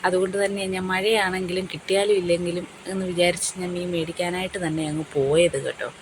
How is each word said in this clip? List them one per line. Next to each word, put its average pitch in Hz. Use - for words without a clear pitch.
അതുകൊണ്ട് 190
തന്നെ 196
ഞാൻ 185
മഴയാണെങ്കിലും 185
കിട്ടിയാലും 202
ഇല്ലെങ്കിലും 175
എന്ന് 190
വിചാരിച്ച് 175
ഞാൻ 175
മീൻ 175
മേടിക്കാനായിട്ട് 175
തന്നെ 156
അങ്ങ് 151
പോയത് 151
കേട്ടോ. 123